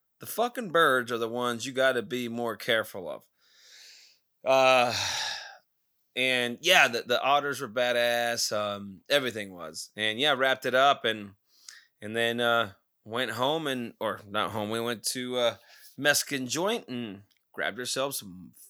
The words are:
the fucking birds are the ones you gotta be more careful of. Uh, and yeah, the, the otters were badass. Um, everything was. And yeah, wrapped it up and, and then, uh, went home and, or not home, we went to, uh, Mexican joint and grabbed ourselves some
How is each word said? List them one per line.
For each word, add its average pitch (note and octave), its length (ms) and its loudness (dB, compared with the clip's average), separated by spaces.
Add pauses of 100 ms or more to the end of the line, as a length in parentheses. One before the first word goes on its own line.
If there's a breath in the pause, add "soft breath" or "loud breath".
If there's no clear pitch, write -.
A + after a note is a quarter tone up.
(180)
the B2+ 80 -14
fucking A#3+ 440 -4
birds B2+ 420 4
are A#2 60 0
the A2+ 100 -2
ones A#2+ 380 -4
you C#3 60 -8
gotta B2+ 300 2
be B2 260 -6
more A#2 280 -4
careful G#2 520 -2
of. B1 140 -10 (1200 loud breath)
Uh, C3 500 6 (1200 loud breath)
and B2 460 2
yeah, E3 260 8
the, A#2 180 -2
the A#2+ 160 2
otters C#3 380 2
were C3 80 -6
badass. A#2+ 880 0
Um, G2+ 520 -6
everything A2 440 0
was. E2 440 -12
And G#2+ 220 0
yeah, C#3+ 140 2
wrapped C3 320 0
it B2 100 0
up C3+ 300 4
and, G#2 280 -4 (680 loud breath)
and G#2+ 140 -8
then, A#2 240 0
uh, A#2 300 2 (340)
went A2+ 260 -4
home C#3+ 360 -2
and, B2 340 -4
or G#2 280 -4
not G2+ 220 -2
home, G#2 200 -4
we A#2 100 -2
went A#2 220 -4
to, B2 340 -6
uh, A#2 180 2 (420 loud breath)
Mexican C#3 500 0
joint F3+ 420 -2
and A2+ 320 -8 (320)
grabbed F#2+ 260 -4
ourselves C3+ 400 -4
some F2+ 320 -14 (200)